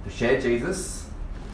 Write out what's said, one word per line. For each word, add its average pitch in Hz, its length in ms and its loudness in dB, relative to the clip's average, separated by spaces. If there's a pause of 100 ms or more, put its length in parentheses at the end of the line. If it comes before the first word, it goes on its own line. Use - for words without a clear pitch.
to 98 60 -4
share 131 300 4
Jesus, - 640 0 (480)